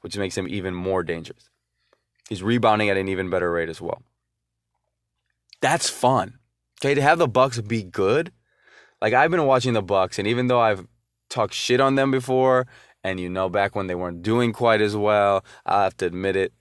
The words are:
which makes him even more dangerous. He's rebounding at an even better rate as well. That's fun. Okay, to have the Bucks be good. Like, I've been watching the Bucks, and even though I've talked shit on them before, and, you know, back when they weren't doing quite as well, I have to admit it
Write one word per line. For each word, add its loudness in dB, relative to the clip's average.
which -12
makes -4
him -6
even -6
more -2
dangerous. -10
He's -6
rebounding 2
at 2
an -2
even -4
better -2
rate -4
as -12
well. -8
That's 0
fun. 0
Okay, 0
to 0
have 6
the 2
Bucks 2
be -4
good. 0
Like, 0
I've 4
been 0
watching 2
the 0
Bucks, -2
and -2
even 0
though 2
I've 0
talked -2
shit 2
on 4
them 2
before, 2
and, -4
you -8
know, -4
back -2
when -4
they -4
weren't -8
doing 0
quite 2
as 0
well, 2
I 2
have -2
to -2
admit -2
it -2